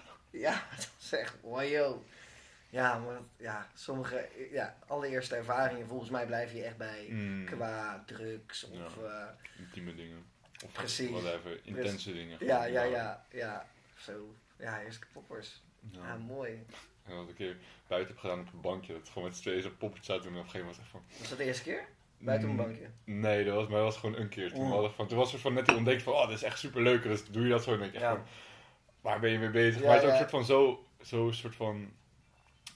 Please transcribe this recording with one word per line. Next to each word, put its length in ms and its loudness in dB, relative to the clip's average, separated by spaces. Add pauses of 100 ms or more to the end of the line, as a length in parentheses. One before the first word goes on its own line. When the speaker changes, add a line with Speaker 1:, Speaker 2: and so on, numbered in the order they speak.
(300)
Speaker 1:
Ja, 220 0 (160)
<laughs> 80 -14
dat 140 -8 (100)
was 200 -14
echt, 220 -6
wow, 260 -4
yo. 360 2 (680)
Ja, 300 2
maar 140 -6
dat, 140 -12 (100)
ja, 360 -8
sommige, 560 -4 (220)
ja, 260 -4 (100)
allereerste 480 -2
ervaringen, 520 0
volgens 220 -6
mij 160 -2
blijf 280 -2
je 100 -6
echt 140 -8
bij 320 -8
Speaker 2:
Hmm. 360 -4
Speaker 1:
qua 600 -6
drugs 580 -10
of, 140 -16
Speaker 2:
Ja. 300 -10
Speaker 1:
eh, 580 -12
Speaker 2:
Intieme 300 -10
dingen. 300 -14 (400)
Of 60 -18
Speaker 1:
Precies. 380 -4
Speaker 2:
whatever, 300 -2 (120)
Speaker 1:
Precies. 140 -10
Speaker 2:
intense 480 -4
dingen. 260 -10
Speaker 1:
Ja, 180 2
Speaker 2:
Gewoon 140 -2
Speaker 1:
ja, 100 2
Speaker 2:
wel. 100 2
Speaker 1:
ja, 400 -4
ja. 340 -8 (320)
Zo. 380 -14 (220)
Ja, 240 -8
eerst 320 -12
poppers. 480 -16 (300)
Speaker 2:
Ja. 160 -16
Speaker 1:
Ja, 80 -8
mooi. 500 -10 (400)
Speaker 2:
En 100 -12
wat 80 -8
ik 60 -12
een 60 -16
keer 220 -6 (300)
buiten 260 0
heb 80 -18
gedaan 180 -2
op 140 -12
een 80 -16
bankje, 320 -4
dat 160 -12
gewoon 180 -6
met 100 -8
z'n 40 -12
tweeën 200 0
zo'n 160 -8
poppetje 280 -8
zaten 180 -2
doen 100 -10
en 60 -6
op 60 -8
een 60 -14
gegeven 160 -6
moment 240 -16
was 100 -14
echt 60 -20 (100)
van 20 -14
Speaker 1:
Was 100 -10
dat 80 -6
de 60 -4
eerste 200 -2
keer? 240 -6 (300)
Buiten 320 0
op 100 0
een 60 -
Speaker 2:
Mm, 60 -
Speaker 1:
bankje? 160 -12 (160)
Speaker 2:
nee, 420 2
dat 100 2
was, 120 4
maar 80 0
dat 100 6
was 120 0
gewoon 220 -2
een 100 -2
keer. 240 -4
Toen 120 -2
Speaker 1:
Mm. 60 2
Speaker 2:
hadden 180 4
we 60 -8
van, 120 -2
toen 100 0
was 160 4
er 60 -8
van 140 2
net 120 2
die 100 8
ontdekking 300 4
van, 80 2
"Oh, 140 6
dit 100 -4
is 60 -6
echt 160 -2
superleuk." 440 6
En 60 0
dus 180 0
doe 160 0
je 60 4
dat 140 6
zo 100 2
en 60 4
denk 120 -4
je 60 -10
echt 100 0
Speaker 1:
Ja. 80 4
Speaker 2:
van, 100 -6 (760)
"Waar 180 0
ben 120 4
je 80 2
mee 100 0
bezig?" 320 6
Speaker 1:
Ja, 60 6
Speaker 2:
Maar 80 12
het 80 10
is 60 8
ook 60 8
Speaker 1:
ja. 60 8
Speaker 2:
een 80 0
soort 160 2
van 100 8
zo, 300 8 (160)
zo 300 2
soort 240 -6
van, 360 -4 (840)